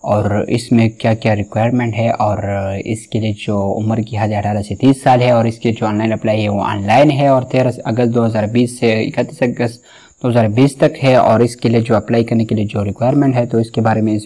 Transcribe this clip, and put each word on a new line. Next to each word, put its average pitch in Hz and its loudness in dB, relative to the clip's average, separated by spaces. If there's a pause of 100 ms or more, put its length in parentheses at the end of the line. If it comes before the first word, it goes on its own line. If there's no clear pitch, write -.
और 104 -2
इसमें 117 2
क्या-क्या 113 -2
रिक्वायरमेंट 113 -2
है 117 -2
और, 104 -2
अ, 98 -4
इसके - -6
लिए 107 -2
जो 104 -4
उम्र 110 -2
की 110 -8
हद 107 -2
है 107 -2
अठारह 104 -2
से 101 -6
तीस 135 2
साल 127 4
है 123 4
और 117 2
इसके 113 -2
जो 113 -4
ऑनलाइन 110 0
अप्लाई 107 -2
है 104 -2
वो 101 -2
ऑनलाइन 110 2
है 139 2
और 131 4
तेरह 127 0
अगस्त 120 0
दो 117 0
हज़ार 110 0
बीस 120 0
से 113 2
इकतीस - -4
अगस्त 120 -4 (420)
दो 127 0
हज़ार 117 2
बीस 131 2
तक 156 2 (100)
है। 123 4
और 104 4
इसके 120 0
लिए 113 2
जो 117 0
apply 113 0
करने 113 0
के 113 -2
लिए 104 -2
जो 104 -4
requirement 127 0
है 123 0
तो 117 0
इसके 113 -2
बारे 110 0
में 107 0
इस 107 -4